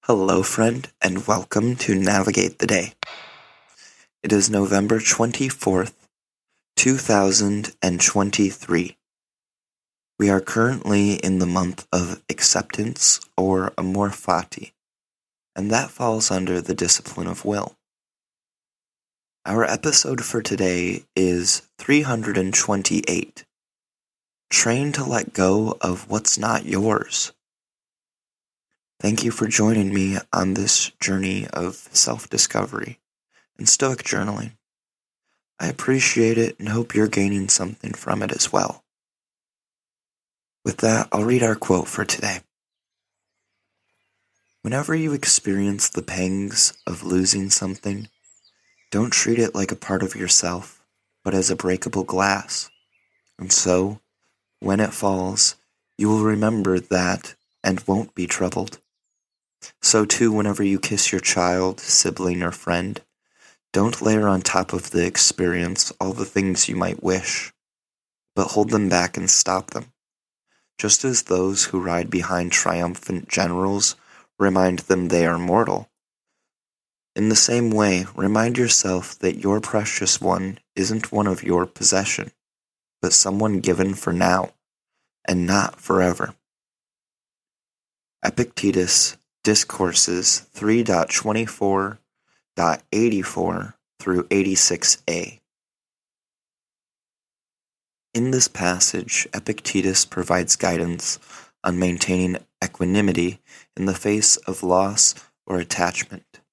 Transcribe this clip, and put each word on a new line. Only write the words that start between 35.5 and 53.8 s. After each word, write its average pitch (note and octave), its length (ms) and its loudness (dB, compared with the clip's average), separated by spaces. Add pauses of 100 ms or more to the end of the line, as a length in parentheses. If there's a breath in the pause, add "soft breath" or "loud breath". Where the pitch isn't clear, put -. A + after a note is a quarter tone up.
I D#3+ 80 -4
appreciate B2+ 680 2
it A2+ 220 0
and G#2+ 120 -8
hope A#2 260 -4
you're G#2+ 100 4
gaining G2 420 -2
something - 440 -2
from - 320 -4
it - 80 -4
as - 200 -2
well. - 300 -2 (1800)
With G#2 140 -4
that, A2+ 340 2
I'll G#2 100 2
read A#2+ 220 4
our A2+ 100 2
quote - 320 0
for - 180 -4
today. F#2+ 360 -4 (2250)
"Whenever C#3+ 340 -2
you D#3 160 -2
experience G2+ 760 0
the - 140 -4
pangs F#2+ 680 -2 (120)
of F2 200 -8
losing F#2+ 460 2
something, G2 580 -4 (800)
don't A2+ 200 0
treat A#2 280 2
it A2+ 160 0
like F#2+ 160 -2
a F2+ 60 -6
part F#2+ 260 -4
of F#2+ 140 -6
yourself, F2+ 680 -2 (380)
but F#2+ 120 -4
as F#2 160 2
a F#2 40 0
breakable F#2 480 -2
glass. G2 640 0 (720)
And F#2 140 -2
so, F#2+ 480 2 (580)